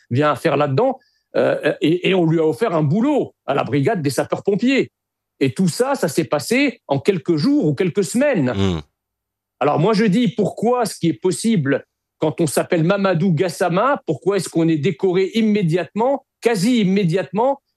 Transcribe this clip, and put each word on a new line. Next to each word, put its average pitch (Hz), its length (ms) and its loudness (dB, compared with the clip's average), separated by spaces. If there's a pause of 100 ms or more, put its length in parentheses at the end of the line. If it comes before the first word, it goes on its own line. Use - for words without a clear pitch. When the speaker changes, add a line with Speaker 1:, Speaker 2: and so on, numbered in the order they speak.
(100)
Speaker 1:
vient 143 240 2
faire 139 220 -2
là-dedans. 151 420 0 (380)
Euh, 131 460 0
et, 175 260 0
et 185 60 2
on 180 100 2
lui 160 140 2
a 160 80 2
offert 175 280 0
un 156 80 0
boulot 214 520 0 (100)
à - 80 -4
la 139 120 -2
brigade 143 360 -2
des 143 80 -4
sapeurs-pompiers. 196 840 -2 (500)
Et 135 120 0
tout 190 160 0
ça, 254 260 -2
ça 196 140 -2
s'est 160 160 -2
passé 233 640 -2
en 139 100 0
quelques 175 380 0
jours 240 300 0
ou 151 80 0
quelques 165 280 -2
semaines. 202 540 0
Speaker 2:
Hmm. 95 240 0 (800)
Speaker 1:
Alors 143 180 2
moi 185 140 2
je 220 140 2
dis, 214 220 2
pourquoi 214 580 -2
ce - 120 -10
qui 165 100 -2
est 156 120 -2
possible 175 640 0 (360)
quand 156 200 -2
on 165 80 0
s'appelle 165 340 0
Mamadou 190 500 0
Gassama, 185 720 0
pourquoi 190 340 -2
est-ce 180 100 -4
qu'on 165 180 0
est 160 120 2
décoré 185 560 0
immédiatement, 208 920 0 (140)
quasi 233 400 2
immédiatement, 196 800 0 (160)